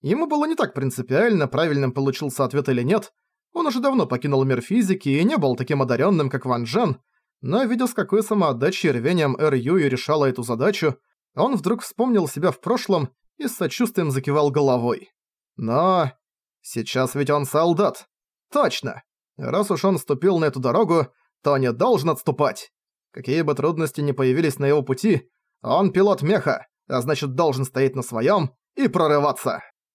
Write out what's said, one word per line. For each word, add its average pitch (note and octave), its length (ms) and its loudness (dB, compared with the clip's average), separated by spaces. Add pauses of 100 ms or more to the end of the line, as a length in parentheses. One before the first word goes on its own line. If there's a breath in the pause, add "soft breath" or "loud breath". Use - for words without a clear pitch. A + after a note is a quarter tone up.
Ему C4 260 -2
было D4 200 0
не D#4+ 80 -2
так - 200 -2
принципиально, C3+ 720 0
правильным C#3+ 440 0
получился C#3 520 -2
ответ C#3 240 -2
или B2 140 0
нет. G3+ 300 0 (400)
Он E4 140 -2
уже B3 140 -2
давно C4 260 2
покинул C3+ 380 0
мир C3 160 0
физики F#3+ 480 0
и C#3+ 160 2
не D4 120 2
был C3+ 200 2
таким C#3 260 -2
одарённым, C#3 460 2
как B2+ 160 -6
Ван A#2+ 200 -2
Джен, D#3+ 360 -2 (400)
но, E3 240 0
видя, B3 220 0
с B3 80 -4
какой G#3+ 280 0
самоотдачей E3+ 680 0
и - 20 0
рвением C#3 460 0
Эр D3+ 160 2
Юи D3 300 2
решала C#3 420 0
эту C3 160 -2
задачу, C3 540 -2 (380)
он A3+ 220 0
вдруг F#3+ 260 -2
вспомнил A3 460 0
себя D#3+ 220 0
в - 100 -10
прошлом F#3 500 0 (260)
и D4 100 -8
с A#3+ 100 -6
сочувствием F3+ 540 -2
закивал C#3+ 400 0
головой. B2+ 600 0 (460)
Но... D3 560 0 (500)
Сейчас B2 520 -4
ведь C#3+ 160 -2
он D3 140 2
солдат. E3 640 0 (440)
Точно. - 520 -2 (340)
Раз D3+ 340 -2
уж E3 140 -2
он F#3+ 140 2
вступил E3 400 0
на D#3+ 80 2
эту C#3 140 -2
дорогу, D#3 480 2 (340)
то C#3+ 160 2
не B2+ 140 0
должен E3 380 2
отступать. - 640 -2 (400)
Какие D#3+ 300 -2
бы D3+ 120 0
трудности D#3 460 -2
ни C#3+ 120 -2
появились C3+ 460 0
на C#3 80 -2
его D3 160 4
пути, C3+ 480 0 (320)
он D#3 300 2
пилот F#3+ 300 2
меха, D3+ 440 0 (220)
а C3 120 -2
значит, C#3 340 -4
должен C3+ 300 0
стоять C3 320 0
на B2 60 -6
своём C#3 520 0 (200)
и C#4 140 0
прорываться. D3 720 0 (320)